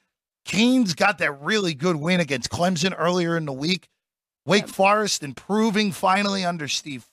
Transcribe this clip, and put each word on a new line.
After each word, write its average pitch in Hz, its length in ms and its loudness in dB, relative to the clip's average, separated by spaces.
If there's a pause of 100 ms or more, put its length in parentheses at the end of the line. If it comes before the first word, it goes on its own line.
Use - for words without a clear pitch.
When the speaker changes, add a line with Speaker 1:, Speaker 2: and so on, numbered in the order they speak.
(440)
Speaker 1:
Canes 233 500 4
got 202 240 0
that 147 140 0 (100)
really 185 320 0
good 160 220 0
win 175 240 0
against 135 300 -4
Clemson 175 460 0
earlier 170 400 0
in 160 80 -4
the 143 80 -6
week. 156 360 -4 (580)
Wake 202 200 2
Speaker 2:
Yep. - 40 -14
Speaker 1:
Forest 202 540 2
improving 208 680 0
finally 196 540 0
under 170 240 -4
Steve 131 440 -8